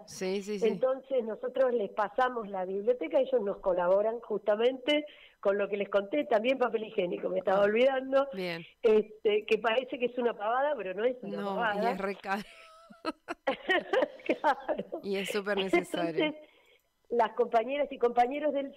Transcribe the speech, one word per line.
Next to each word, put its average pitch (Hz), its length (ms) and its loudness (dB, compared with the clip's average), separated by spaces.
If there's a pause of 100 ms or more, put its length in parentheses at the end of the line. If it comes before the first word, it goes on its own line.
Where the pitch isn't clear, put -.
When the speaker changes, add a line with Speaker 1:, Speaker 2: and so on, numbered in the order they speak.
Speaker 1:
Sí, 190 340 -4
sí, 202 200 -6
sí. 220 80 4
Speaker 2:
Entonces 254 560 0
nosotros 254 500 0
les 208 160 0
pasamos 226 580 -2
la 190 160 -4
biblioteca, 247 540 0
ellos 254 240 2
nos 202 140 -4
colaboran 196 640 2
justamente 254 840 0 (360)
con 202 180 2
lo 196 100 0
que 202 80 -4
les 202 120 -2
conté, 202 380 0
también 247 320 2
papel 226 260 0
higiénico, 190 440 -2
me 185 120 -2
estaba 196 220 2
Speaker 1:
Ah, - 20 6
Speaker 2:
olvidando. 262 680 2
Speaker 1:
bien. 175 320 -6 (200)
Speaker 2:
Este, 214 640 2
que 220 120 2
parece 240 400 0
que 240 80 0
es 240 100 -4
una 240 160 2
pavada, 247 440 0
pero 185 180 -4
no 208 100 -2
es 247 180 0
una 202 180 -6
Speaker 1:
No, 202 160 -2
Speaker 2:
pavada. 208 340 0
Speaker 1:
y - 20 2
es 185 60 -6
re 196 160 -4
caro. 196 300 -6 (600)
Speaker 2:
<laughs> - 360 -8 (1000)
Claro. 302 600 -2
Speaker 1:
Y 196 140 -2
es 190 140 -4
súper 202 260 -2
necesario. 185 540 -2
Speaker 2:
Entonces, 302 400 -2 (580)
las 226 240 2
compañeras 240 580 0
y 269 80 -12
compañeros 247 560 2
del 277 220 -4